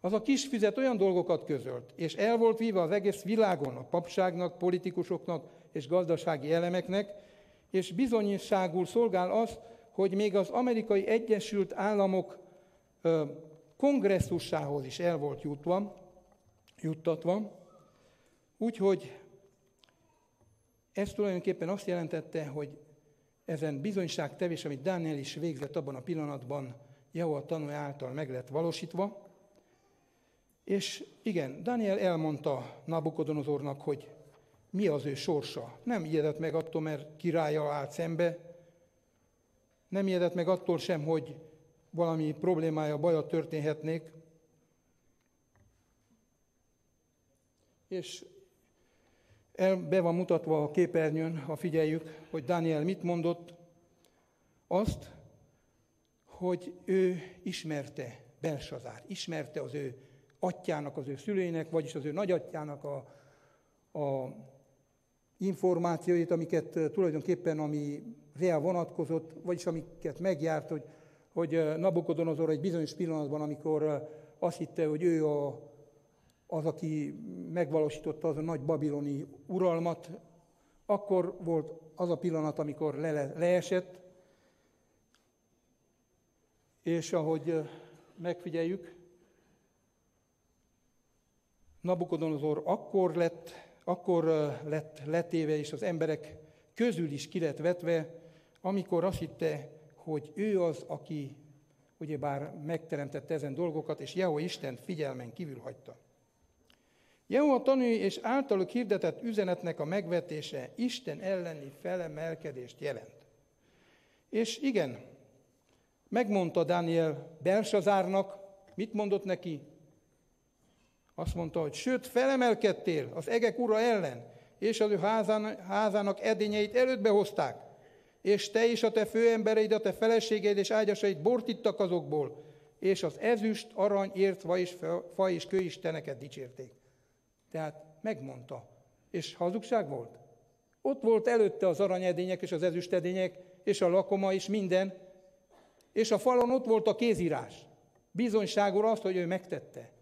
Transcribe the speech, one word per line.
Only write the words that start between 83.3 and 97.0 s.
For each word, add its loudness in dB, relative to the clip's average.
leesett, 0
és -2
ahogy, 0
ö, 0
megfigyeljük, -6
Nabukodonozor 0
akkor 0
lett, 0
akkor, 2
ö, 4
lett -6
letéve, 0
és -4
az -6
emberek -2
közül 0